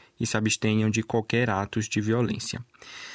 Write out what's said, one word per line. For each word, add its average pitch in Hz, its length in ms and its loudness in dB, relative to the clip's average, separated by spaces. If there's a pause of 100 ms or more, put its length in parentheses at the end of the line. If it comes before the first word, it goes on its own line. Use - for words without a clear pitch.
(200)
e 117 60 0
se - 100 0
abstenham 107 540 2
de 110 120 2
qualquer 117 460 0
atos 101 400 -2
de 113 140 0
violência. 113 600 -2 (520)